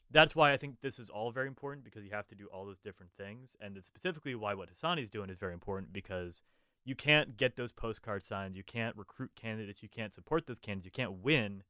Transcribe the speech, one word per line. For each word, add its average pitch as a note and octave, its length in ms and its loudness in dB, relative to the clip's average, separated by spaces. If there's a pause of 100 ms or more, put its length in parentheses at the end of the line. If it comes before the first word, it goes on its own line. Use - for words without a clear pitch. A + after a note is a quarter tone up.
(100)
that's D#3 240 10
why D3 180 10
I C3+ 60 4
think C#3 240 -6
this C3+ 160 -4
is A2 100 -14
all A2 220 -2
very C3 160 -2
important, C#3 360 -10
because G#2+ 220 -14
you G2 60 -12
have G#2 160 -4
to - 80 -18
do G2 180 -16
all F#2+ 140 -8
those G2 140 -12
different F#2+ 360 -14
things. A2 440 -12
And G2+ 160 -10
it's F#2+ 100 -14
specifically D3+ 480 -4
why G#2+ 180 0
what F#2+ 160 -4
Hassani's D#3+ 400 -2
doing G2 220 -6
is F#2 80 -8
very F#2 160 -2
important, F#2+ 400 -4
because F2+ 480 -6 (420)
you B2+ 100 -4
can't C#3+ 440 4
get B2+ 180 2
those B2 160 -4
postcard G#2+ 540 -4
signs, G2 300 -4
you F#2+ 80 -10
can't A#2 320 -4
recruit A2 380 -10
candidates, A2 480 -6
you G#2+ 60 -14
can't G#2+ 240 -6
support D#3 340 -2
those A#2+ 120 -8
candidates, G2 260 -6
you F#2 60 -14
can't F#2+ 320 -4
win G#2 480 2